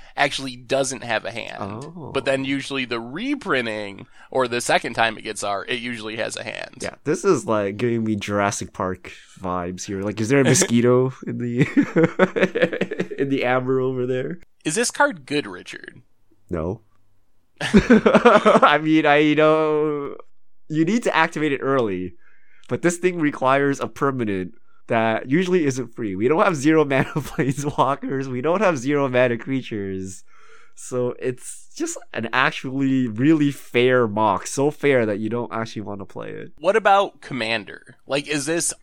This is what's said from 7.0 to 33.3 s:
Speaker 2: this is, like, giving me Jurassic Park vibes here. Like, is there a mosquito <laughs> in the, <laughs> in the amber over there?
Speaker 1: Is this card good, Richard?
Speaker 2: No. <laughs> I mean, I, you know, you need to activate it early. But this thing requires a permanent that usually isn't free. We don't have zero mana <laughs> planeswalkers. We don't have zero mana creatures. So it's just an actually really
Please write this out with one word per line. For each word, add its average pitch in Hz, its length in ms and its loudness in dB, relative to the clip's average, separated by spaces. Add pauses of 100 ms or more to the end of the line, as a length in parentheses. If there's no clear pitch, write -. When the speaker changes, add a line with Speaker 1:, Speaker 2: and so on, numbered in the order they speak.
Speaker 2:
this 170 220 -2
is, 156 180 2
like, 104 320 -2
giving 117 280 0
me 110 120 0
Jurassic 101 560 -2
Park 92 400 -6 (260)
vibes 90 460 -6
here. 98 160 -6
Like, 98 180 -4
is 110 120 -2
there 139 100 6
a 135 40 4
mosquito 123 760 4
<laughs> - 60 -12
in 120 100 -6
the, - 1800 0
<laughs> - 40 -12
in 139 100 0
the 135 160 0
amber 127 360 2
over 127 260 -2
there? 131 320 -4 (260)
Speaker 1:
Is 156 120 -2
this 226 140 0
card 220 360 -2
good, 143 200 -2
Richard? - 540 -16 (480)
Speaker 2:
No. 90 320 -4 (400)
<laughs> - 400 -20
I 214 1200 6
mean, 156 220 4
I, 147 140 6
you 151 160 4
know, 151 840 2 (520)
you 156 160 2
need 220 200 2
to - 120 2
activate 156 360 2
it 135 100 -2
early. 107 520 0 (540)
But 123 140 -4
this 170 160 2
thing 180 200 0
requires 139 640 2
a 120 80 -4
permanent 110 640 -2 (360)
that 113 420 0
usually 180 360 2
isn't 127 280 -4
free. 104 220 -4
We 107 120 2
don't 165 160 4
have 190 120 2
zero 151 280 4
mana 139 200 2
<laughs> - 100 -8
planeswalkers. 139 1120 -2
We 127 140 -6
don't 165 200 0
have 185 180 2
zero 139 300 0
mana 123 300 2
creatures. 98 840 -6 (500)
So 123 440 -4
it's - 560 -8
just 330 240 -8 (160)
an 113 180 -6
actually 135 760 0
really 143 420 4